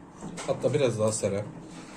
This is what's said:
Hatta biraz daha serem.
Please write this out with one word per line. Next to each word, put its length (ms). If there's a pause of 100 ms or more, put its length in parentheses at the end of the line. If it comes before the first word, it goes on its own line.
(460)
Hatta 280
biraz 240
daha 140
serem. 320 (520)